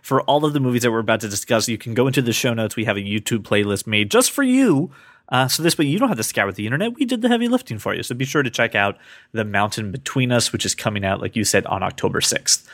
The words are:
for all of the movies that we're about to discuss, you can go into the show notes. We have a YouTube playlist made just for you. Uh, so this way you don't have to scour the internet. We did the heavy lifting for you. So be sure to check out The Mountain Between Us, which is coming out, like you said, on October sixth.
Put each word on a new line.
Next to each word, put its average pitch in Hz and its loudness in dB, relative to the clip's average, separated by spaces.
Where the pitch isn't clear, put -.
for 135 0
all 147 2
of 151 2
the 147 0
movies 123 2
that 120 2
we're 113 0
about 110 2
to 110 -6
discuss, 110 0
you 113 -2
can 113 -10
go 123 2
into 131 2
the 117 0
show 120 0
notes. 113 -2
We 113 -2
have 104 0
a 101 -4
YouTube 104 -4
playlist 101 0
made 104 2
just 247 4
for 277 0
you. 247 4
Uh, 127 4
so 131 -2
this 165 2
way 165 2
you 147 2
don't 269 2
have 202 0
to 110 -4
scour 98 -2
the 104 -6
internet. 175 -2
We 294 0
did 240 -2
the 247 0
heavy 240 2
lifting 233 -2
for 101 -2
you. 87 -4
So - -6
be 127 -2
sure 139 0
to 123 0
check 113 0
out 101 2
The 110 -2
Mountain 104 -2
Between 127 -2
Us, 120 0
which 107 -4
is - -2
coming 104 -4
out, 98 0
like 95 -6
you 110 0
said, 98 2
on 98 -4
October - -2
sixth. - -2